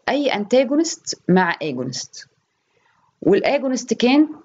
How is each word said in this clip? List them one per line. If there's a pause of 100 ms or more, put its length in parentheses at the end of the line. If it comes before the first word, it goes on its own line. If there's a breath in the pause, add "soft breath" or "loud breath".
أي
antagonist
مع
أجونست، (920)
والأجونست
كان (160)